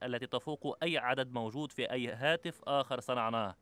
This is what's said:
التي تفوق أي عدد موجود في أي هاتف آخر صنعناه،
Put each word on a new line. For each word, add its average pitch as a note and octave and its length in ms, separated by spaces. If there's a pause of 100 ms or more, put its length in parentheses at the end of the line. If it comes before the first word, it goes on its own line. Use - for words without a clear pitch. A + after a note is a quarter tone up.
التي B2 240
تفوق C#3 560
أي E3 160
عدد B2+ 340
موجود B2 400
في B2 180
أي B2 180
هاتف D#3 560
آخر C3+ 360
صنعناه، A2+ 600